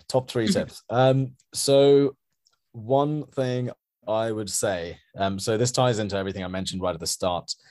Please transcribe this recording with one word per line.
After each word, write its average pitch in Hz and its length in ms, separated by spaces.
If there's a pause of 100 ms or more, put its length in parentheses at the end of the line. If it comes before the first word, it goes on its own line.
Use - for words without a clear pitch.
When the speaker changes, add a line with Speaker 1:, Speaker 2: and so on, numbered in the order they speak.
Speaker 1:
Top 131 200
three 113 180
Speaker 2:
<laughs> - 20
Speaker 1:
tips. - 400
Um, 131 440 (200)
so 139 640 (580)
one 139 540
thing 127 440 (360)
I 113 240
would 107 180
say, 90 480 (200)
um, 98 220
so 110 180
this 123 140
ties 127 280
into 104 180
everything 95 260
I 90 40
mentioned 92 340
right 90 120
at 82 60
the 82 80
start, 87 460 (180)